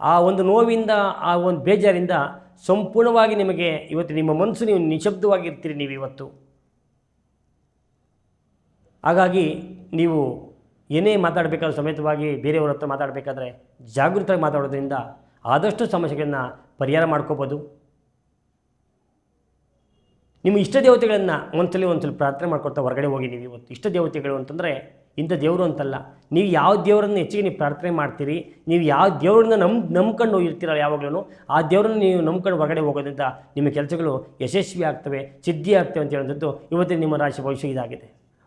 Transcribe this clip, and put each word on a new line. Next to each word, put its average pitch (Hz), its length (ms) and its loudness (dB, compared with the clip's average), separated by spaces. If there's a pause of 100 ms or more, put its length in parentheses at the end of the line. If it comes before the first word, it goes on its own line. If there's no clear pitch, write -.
ಆ 170 180 4
ಒಂದು 185 240 4
ನೋವಿಂದ, 220 460 2 (280)
ಆ 175 200 0
ಒಂದು 175 240 0
ಬೇಜಾರಿಂದ 180 500 2 (540)
ಸಂಪೂರ್ಣವಾಗಿ 220 720 4
ನಿಮಗೆ 175 400 0
ಇವತ್ತು 151 400 -4
ನಿಮ್ಮ 156 180 0
ಮನಸ್ಸು, 208 320 0
ನೀವು 208 120 4
ನಿಶಬ್ದವಾಗಿರ್ತೀರಿ 170 960 0
ನೀವು 143 180 -6
ಇವತ್ತು. 135 360 -12 (2750)
ಹಾಗಾಗಿ 175 560 2 (320)
ನೀವು 160 540 -2 (440)
ಏನೇ 190 240 2
ಮಾತಾಡಬೇಕಾದ್ರೂ 165 600 -2
ಸಮೇತವಾಗಿ 151 600 -2
ಬೇರೆಯವ್ರ 151 340 0
ಹತ್ರ 147 160 -4
ಮಾತಾಡಬೇಕಾದ್ರೆ 135 840 -8 (140)
ಜಾಗೃತವಾಗಿ 170 600 0
ಮಾತಾಡೋದ್ರಿಂದ 139 520 -2 (520)
ಆದಷ್ಟು 165 400 0
ಸಮಸ್ಯೆಗಳನ್ನ 147 500 -2 (420)
ಪರಿಹಾರ 147 280 0
ಮಾಡ್ಕೋಬೋದು. 143 520 -2 (3000)
ನಿಮ್ಮ 202 120 4
ಇಷ್ಟ 202 260 0
ದೇವತೆಗಳನ್ನ 220 460 6 (260)
ಒಂದ್ಸಲಿ, 180 300 0
ಒಂದ್ಸಲಿ 156 280 -2
ಪ್ರಾರ್ಥನೆ 143 360 -2
ಮಾಡ್ಕೊಳ್ತಾ 143 320 -4
ಹೊರಗಡೆ 131 260 -2
ಹೋಗಿ 135 200 -4
ನೀವು 120 160 -10
ಇವತ್ತು. 123 240 -18
ಇಷ್ಟ 131 200 -10
ದೇವತೆಗಳು 156 480 -2
ಅಂತಂದರೆ 147 360 -6 (460)
ಇಂಥ 156 160 -2
ದೇವರು 170 300 0
ಅಂತಲ್ಲ. 139 320 -2 (360)
ನೀವು 185 160 2
ಯಾವ 175 360 4
ದೇವರನ್ನು 208 320 4
ಹೆಚ್ಚಿಗೆ 202 280 -2
ನೀವು 185 120 -2
ಪ್ರಾರ್ಥನೆ 147 340 -4
ಮಾಡ್ತೀರಿ, 147 680 -4 (120)
ನೀವು 170 160 2
ಯಾವ 156 360 4
ದೇವರನ್ನ 220 340 6
ನಂಬ್-, 196 400 2
ನಂಬ್ಕೊಂಡು 214 460 2
ಇರ್ತೀರಲ್ಲ 160 400 -2
ಯಾವಾಗ್ಲೂ, 147 460 -2 (240)
ಆ 151 120 2
ದೇವರನ್ನ 208 380 2
ನೀವು 185 220 2
ನಂಬ್ಕೊಂಡು 180 360 0
ಹೊರಗಡೆ 156 240 0
ಹೋಗೋದ್ರಿಂದ 143 380 -4 (360)
ನಿಮ್ಮ 143 140 2
ಕೆಲಸಗಳು 147 720 -2
ಯಶಸ್ವಿ 180 420 -2
ಆಗ್ತವೆ, 139 600 -6
ಸಿದ್ಧಿ 165 280 0
ಆಗ್ತವೆ 175 300 2
ಅಂತ 135 80 -4
ಹೇಳುವಂಥದ್ದು 143 580 -6
ಇವತ್ತಿನ 170 300 0
ನಿಮ್ಮ 156 180 0
ರಾಶಿ 143 240 -2
ಭವಿಷ್ಯ 135 260 -4
ಇದಾಗಿದೆ. 123 500 -8 (300)